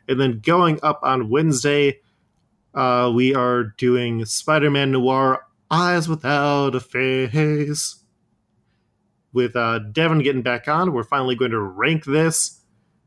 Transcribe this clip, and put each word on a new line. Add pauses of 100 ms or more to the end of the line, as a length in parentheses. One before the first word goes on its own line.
And
then
going
up
on
Wednesday, (760)
uh,
we
are
doing
Spider-Man
Noir, (280)
Eyes
Without
a
Face, (1300)
with,
uh, (140)
Devin
getting
back
on.
We're
finally
going
to
rank
this. (440)